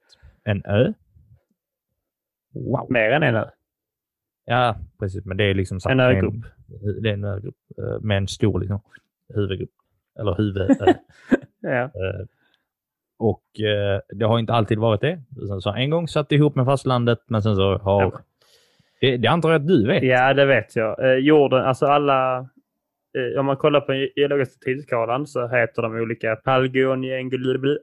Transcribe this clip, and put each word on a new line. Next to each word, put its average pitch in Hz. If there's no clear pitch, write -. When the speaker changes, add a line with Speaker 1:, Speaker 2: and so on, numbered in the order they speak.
Speaker 1:
en 104
ö. 113
Wow. 120
Speaker 2:
Mer 113
än 151
en 123
ö. 107
Speaker 1:
Ja, 120
precis. 95
Men 92
det 104
är 101
liksom 95
så 117
Speaker 2:
En 131
Speaker 1:
att 127
Speaker 2:
ögrupp. 101
Speaker 1:
en, -
det 110
är 104
en 101
ögrupp, 98
eh, -
med 104
en 98
stor, 95
liksom, 95
huvudgrupp. 98
Eller 101
huvudö. 98
Speaker 2:
<laughs> -
Ja. 135
Speaker 1:
Eh, 95
och, -
eh, 101
det 104
har 113
inte 113
alltid 113
varit 110
det. 160
Utan 98
så 101
en 127
gång 165
satt 151
det 151
ihop 147
med 131
fastlandet, 123
men 110
sen 107
så 95
har 98
Speaker 2:
Ja. 92
Speaker 1:
det, 127
det 117
antar 160
jag 160
att 139
du 143
vet. -
Speaker 2:
Ja, 127
det 139
vet 131
jag. 113
Eh, 131
jorden, 135
alltså 131
alla 131
eh, 123
om 135
man 139
kollar 147
på 139
ge-, 135
geologiska 143
tidsskalan 127
så 123
heter 117
de 113
olika 113
Palgonien, 131
blablabla, 127